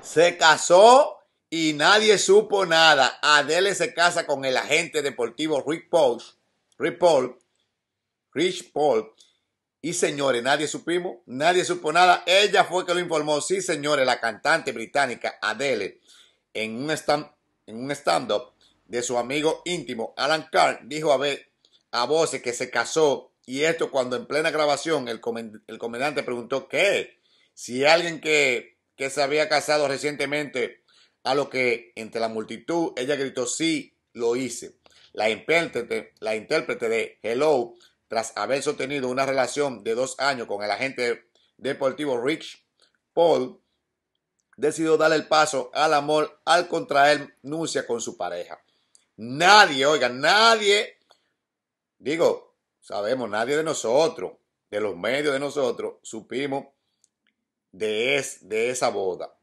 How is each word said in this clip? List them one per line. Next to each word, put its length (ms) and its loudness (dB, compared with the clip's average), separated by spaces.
Se 360 2
casó 800 8
y 240 -2
nadie 460 4
supo 480 4
nada. 560 4
Adele 500 4
se 180 -2
casa 360 0
con 180 -2
el 100 0
agente 460 -2
deportivo 640 -4
Rick 240 -6
Paul. 320 2
Rick 220 -4
Paul. 400 2
Rich 400 -4
Paul. 400 0
Y 120 -8
señores, 500 0
nadie 240 0
supimos, 580 -6
nadie 400 0
supo 260 -4
nada. 360 4
Ella 380 4
fue 200 -2
que 80 -2
lo 60 0
informó. 420 -2
Sí, 220 -4
señores, 420 0
la 140 0
cantante 540 -2
británica 680 -4
Adele, 600 -4
en 220 -6
un 160 -6
stand, 340 -2
en 120 -16
un 120 -10
stand-up 600 -2
de 160 -6
su 160 -4
amigo 480 -2
íntimo, 520 -8
Alan 340 -2
Carr, 320 2
dijo 300 -2
a 40 2
ve-, 300 -4
a 160 -2
voces 380 0
que 100 -4
se 160 -6
casó. 600 0
Y 160 -4
esto 260 0
cuando 280 -2
en 100 -10
plena 240 -2
grabación 560 0
el 120 -8
comen-, 460 -10
el 140 -14
comediante 420 -6
preguntó, 460 -6
"¿Qué?". 500 -2
Si 300 -4
alguien 360 2
que, 540 0
que 140 -6
se 120 -4
había 280 0
casado 400 0
recientemente, 920 -6
a 120 0
lo 140 0
que 460 -2
entre 260 -8
la 80 -2
multitud 680 -6
ella 220 -4
gritó, 280 -6
"Sí, 480 -4
lo 240 -2
hice". 400 -10
La 180 -2
intérprete, 880 -4
la 140 -4
intérprete 540 -4
de 340 -4
Hello, 520 0
tras 300 -4
haber 260 -2
sostenido 460 -4
una 160 -2
relación 580 -2
de 120 -2
dos 220 -4
años 300 -2
con 160 -6
el 80 -2
agente 560 -4
deportivo 640 -4
Rich 440 -6
Paul, 480 2
decidió 400 0
darle 220 4
el 100 -4
paso 460 2
al 200 2
amor 520 0
al 240 2
contraer 720 2
nupcia 440 -6
con 140 -4
su 160 -10
pareja. 480 -10
Nadie, 680 4
oiga, 220 2
nadie, 920 2
digo, 580 -2
sabemos, 500 -6
nadie 280 -2
de 60 -2
nosotros, 720 -2
de 100 -4
los 160 -4
medios 380 -2
de 60 -2
nosotros, 600 -4
supimos 680 -8
de, 440 -2
es-, 320 -8
de 220 -2
esa 200 -2
boda. 540 -6